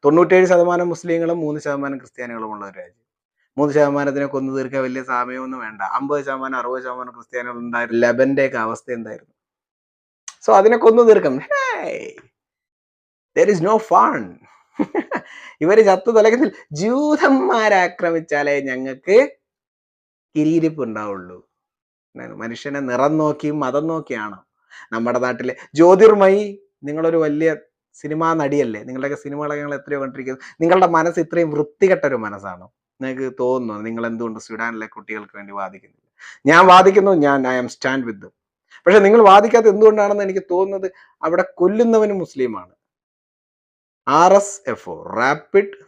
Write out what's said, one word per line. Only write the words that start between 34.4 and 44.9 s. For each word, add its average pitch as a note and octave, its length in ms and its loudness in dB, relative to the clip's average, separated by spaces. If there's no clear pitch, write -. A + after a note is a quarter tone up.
കുട്ടികൾക്ക് G#2 480 -16
വേണ്ടി G2+ 180 -20
വാദിക്കുന്നില്ല? G2 540 -14
ഞാൻ E3 220 8
വാദിക്കുന്നു, F#3+ 440 8
ഞാൻ, C#3+ 320 2
I B2+ 180 -2
am A#2+ 140 -10
stand C3 300 -6
with A2 120 -10
them. - 140 -20
പക്ഷെ G3 140 6
നിങ്ങൾ G#3 220 6
വാദിക്കാത്ത A3 440 6
എന്തുകൊണ്ടാണെന്ന് G#3 580 4
എനിക്ക് F#3+ 160 -4
തോന്നുന്നത് F#3+ 520 -4
അവിടെ F3+ 220 0
കൊല്ലുന്നവനും G#3+ 640 0
മുസ്ലിമാണ്. B2 520 -8
ആർ E3 260 4
എസ് - 340 0
എഫ് A2 220 -10
ഒ, E2 260 -14